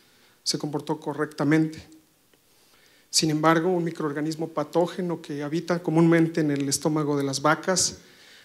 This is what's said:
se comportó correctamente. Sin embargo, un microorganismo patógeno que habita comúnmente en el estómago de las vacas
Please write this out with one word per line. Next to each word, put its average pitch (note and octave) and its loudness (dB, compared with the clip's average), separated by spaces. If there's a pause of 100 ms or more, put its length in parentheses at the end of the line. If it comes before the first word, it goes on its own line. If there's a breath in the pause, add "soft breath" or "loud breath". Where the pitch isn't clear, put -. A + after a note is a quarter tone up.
(440 soft breath)
se - -4
comportó D3+ -4
correctamente. D3+ 0 (1200 soft breath)
Sin - 0
embargo, D#3+ 2
un F3 0
microorganismo D#3+ -4
patógeno E3+ -2
que D3 -8
habita E3 -4
comúnmente E3 4
en D3+ 2
el C#3 -2
estómago D3+ 0
de C#3 -2
las C3+ -4
vacas D#3 0 (480 loud breath)